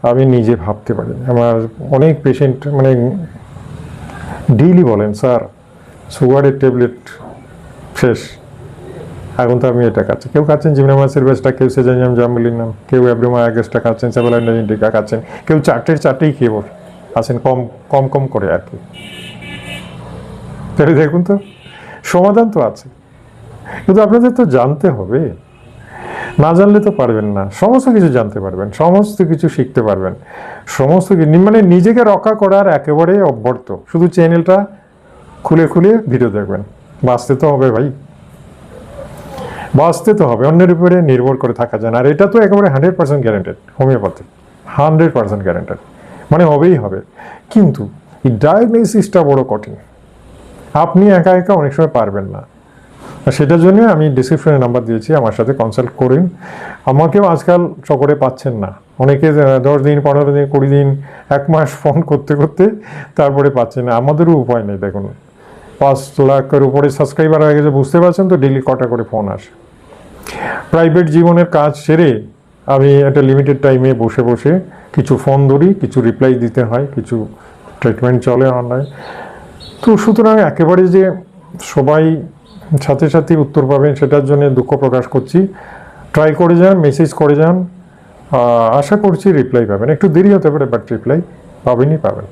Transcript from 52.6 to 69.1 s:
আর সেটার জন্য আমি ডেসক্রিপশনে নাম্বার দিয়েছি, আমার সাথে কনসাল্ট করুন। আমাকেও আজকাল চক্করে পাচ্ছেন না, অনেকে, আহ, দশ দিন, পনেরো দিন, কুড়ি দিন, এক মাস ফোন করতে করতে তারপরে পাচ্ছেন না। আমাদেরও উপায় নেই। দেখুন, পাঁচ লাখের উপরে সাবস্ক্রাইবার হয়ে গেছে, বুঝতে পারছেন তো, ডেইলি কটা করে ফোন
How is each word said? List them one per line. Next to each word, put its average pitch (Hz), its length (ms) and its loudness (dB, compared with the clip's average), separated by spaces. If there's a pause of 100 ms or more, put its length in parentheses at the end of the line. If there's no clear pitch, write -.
আর 135 60 2
সেটার 156 300 2
জন্য 190 200 6
আমি 160 280 2
ডেসক্রিপশনে 139 500 0
নাম্বার 120 260 -2
দিয়েছি, 113 300 -2
আমার 113 160 0
সাথে 117 220 -2
কনসাল্ট 120 440 -4
করুন। 139 320 0 (560)
আমাকেও 156 380 2
আজকাল 175 460 0 (180)
চক্করে 143 280 0
পাচ্ছেন 131 380 -4
না, 98 200 -8 (240)
অনেকে, 139 320 2
আহ, 139 300 2
দশ 139 220 2
দিন, 143 200 0
পনেরো 143 320 0
দিন, 143 120 0
কুড়ি 139 240 0
দিন, 139 320 0 (280)
এক 143 200 -2
মাস 156 200 0
ফোন 151 320 -2
করতে 147 340 -2
করতে 160 340 2 (460)
তারপরে 139 340 2
পাচ্ছেন 123 360 -2
না। 120 100 0
আমাদেরও 147 360 2
উপায় 120 320 0
নেই। 101 140 -6
দেখুন, 98 360 -8 (640)
পাঁচ - 400 -2
লাখের 135 440 2
উপরে 143 260 2
সাবস্ক্রাইবার 151 540 0
হয়ে 147 120 4
গেছে, 151 140 2
বুঝতে 139 300 0
পারছেন 180 300 2
তো, 180 80 2
ডেইলি 135 280 0
কটা 123 220 -2
করে 113 160 -4
ফোন 104 240 -6